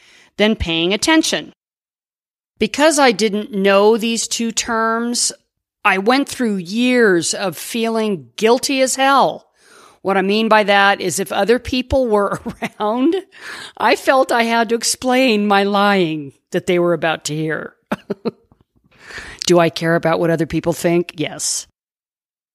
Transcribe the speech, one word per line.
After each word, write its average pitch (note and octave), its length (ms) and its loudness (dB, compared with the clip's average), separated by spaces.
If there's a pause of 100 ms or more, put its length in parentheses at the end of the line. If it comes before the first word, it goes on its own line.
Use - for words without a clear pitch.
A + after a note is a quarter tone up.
(360)
than G#3+ 180 2
paying E3+ 380 -2
attention. D#4+ 600 0 (1040)
Because C#4+ 400 2
I C4 140 4
didn't G#3 400 -2
know G3+ 440 4
these A3+ 320 -4
two A3+ 240 -4
terms, A3+ 800 -2 (520)
I F#3+ 140 2
went B3+ 300 2
through A3 280 -4
years G#3 800 0
of F#3+ 220 -6
feeling A3 800 -4
guilty B3 460 2
as B3+ 140 0
hell. C4+ 560 2 (500)
What F#3+ 140 0
I F#3 60 2
mean G#3+ 260 0
by G#3+ 160 4
that G3+ 360 2
is F3+ 180 -4
if F#3+ 140 -4
other G#3+ 260 2
people B3+ 500 -2
were G3+ 320 0 (200)
<laughs> - 200 -8
around, B3+ 340 0 (640)
I B3 200 2
felt C#4 360 0
I A#3 100 0
had A3+ 260 0
to A#3 60 -2
explain B3 720 0
my G3+ 160 2
lying F#3+ 720 0 (180)
that F3 160 -4
they F3 120 2
were F3 140 2
about D#3+ 340 -2
to D3+ 100 -6
hear. D#3 380 -6 (400)
<laughs> - 1300 -14
Do F3 120 4
I E3 120 4
care E3 260 -2
about E3+ 240 0
what E3+ 100 0
other D#3+ 160 0
people E3 260 -4
think? E3+ 440 0
Yes. D3 500 -6 (880)